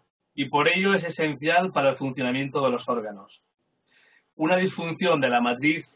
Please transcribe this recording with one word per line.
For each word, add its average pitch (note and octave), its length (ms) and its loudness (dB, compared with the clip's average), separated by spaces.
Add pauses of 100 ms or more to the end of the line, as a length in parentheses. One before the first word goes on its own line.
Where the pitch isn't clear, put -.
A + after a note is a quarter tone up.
(360)
y C#3 100 -2
por D#3+ 240 2
ello F#3+ 240 2
es F3+ 100 0
esencial E3 680 0
para C#3 180 2
el C3+ 80 -2
funcionamiento C3+ 640 -2
de B2+ 80 2
los - 160 -4
órganos. G#2+ 540 -8 (920)
Una D#3+ 220 2
disfunción F3 600 0
de C3 100 2
la A#2+ 120 2
matriz C3+ 440 0 (100)